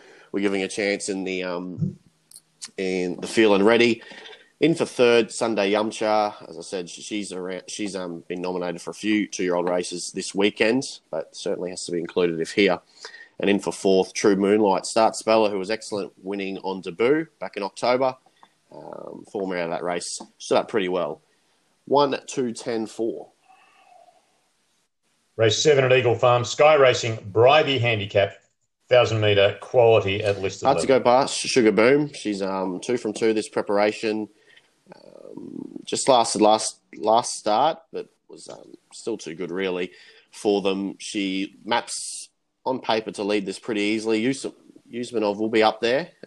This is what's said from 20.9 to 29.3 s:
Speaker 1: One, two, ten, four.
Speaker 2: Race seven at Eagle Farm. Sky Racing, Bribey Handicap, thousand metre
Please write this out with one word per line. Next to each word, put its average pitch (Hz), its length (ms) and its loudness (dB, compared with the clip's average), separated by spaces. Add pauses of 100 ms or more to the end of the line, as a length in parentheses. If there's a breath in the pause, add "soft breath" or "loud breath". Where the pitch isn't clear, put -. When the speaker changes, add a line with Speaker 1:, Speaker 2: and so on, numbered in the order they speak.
Speaker 1:
One, 139 380 2
two, 123 260 -4
ten, 110 360 -6
four. 104 400 -8 (2000)
Speaker 2:
Race 110 260 2
seven 139 220 4
at 127 100 4
Eagle 120 220 4
Farm. 120 280 4
Sky 151 300 4
Racing, 123 440 4 (140)
Bribey 135 480 4
Handicap, 101 540 0 (560)
thousand 117 300 4
metre 101 420 4